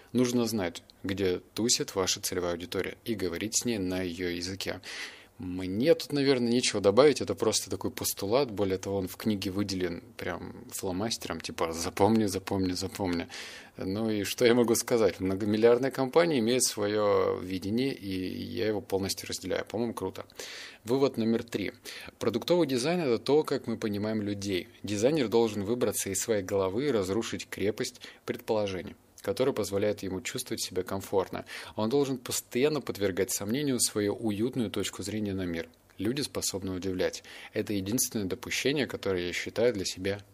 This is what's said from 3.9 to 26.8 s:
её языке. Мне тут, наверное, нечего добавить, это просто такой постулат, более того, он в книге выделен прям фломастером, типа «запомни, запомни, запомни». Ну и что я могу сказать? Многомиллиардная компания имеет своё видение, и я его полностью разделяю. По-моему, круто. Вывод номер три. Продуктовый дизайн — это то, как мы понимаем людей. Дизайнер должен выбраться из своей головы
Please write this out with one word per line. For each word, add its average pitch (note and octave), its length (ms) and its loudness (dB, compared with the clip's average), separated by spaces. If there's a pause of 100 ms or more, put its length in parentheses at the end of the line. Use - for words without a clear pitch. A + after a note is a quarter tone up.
её F2+ 300 -4
языке. F2+ 500 -6 (580)
Мне F#2+ 580 2
тут, - 160 -8
наверное, C3+ 360 4
нечего A#2+ 320 2
добавить, A#2 400 8
это G2+ 140 -2
просто G#2+ 340 0
такой G2 220 -4
постулат, A2 600 0
более F#2+ 260 0
того, G2 200 -2
он F#2 100 -2
в - 80 -10
книге G2+ 340 0
выделен F2+ 500 -2 (160)
прям F2+ 380 -8 (160)
фломастером, F#2+ 720 -4
типа E2 320 -4
«запомни, G2+ 540 4
запомни, F#2+ 440 0
запомни». F2+ 560 -2 (500)
Ну G2+ 320 -2
и G#2+ 140 0
что F#2+ 220 0
я A#2 100 8
могу A#2 220 6
сказать? A2 420 2
Многомиллиардная G#2+ 720 4
компания C#3+ 480 4
имеет A#2+ 240 4
своё G2+ 800 2
видение, F#2+ 520 -2
и F#2+ 520 -4
я G2 240 -2
его G#2 120 -2
полностью - 480 -2
разделяю. F2+ 360 -4
По-моему, A2+ 300 -4
круто. - 300 -6 (600)
Вывод C3+ 320 2
номер A2+ 260 2
три. G2 300 -4 (480)
Продуктовый B2+ 480 2
дизайн — C3+ 320 0
это B2 180 2
то, D3 240 4
как C#3+ 240 -2
мы A2+ 100 -2
понимаем G#2+ 460 -2
людей. G2 460 -2 (160)
Дизайнер A#2 440 4
должен G#2+ 360 4
выбраться A2 460 0
из F#2 100 -2
своей G#2+ 220 2
головы G2 440 0